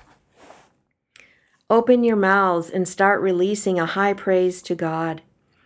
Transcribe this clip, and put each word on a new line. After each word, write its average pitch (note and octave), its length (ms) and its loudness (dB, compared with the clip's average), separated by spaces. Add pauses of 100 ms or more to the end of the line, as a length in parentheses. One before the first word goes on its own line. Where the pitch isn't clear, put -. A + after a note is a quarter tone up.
(1700)
Open A#3 340 4
your A#3 120 2
mouths F#3+ 540 2
and F#3 180 -2
start G3 340 2
releasing F#3 580 -2
a E3 60 -2
high G3 280 -2
praise F#3 500 -2
to F3+ 120 -6
God. D#3+ 460 -6 (440)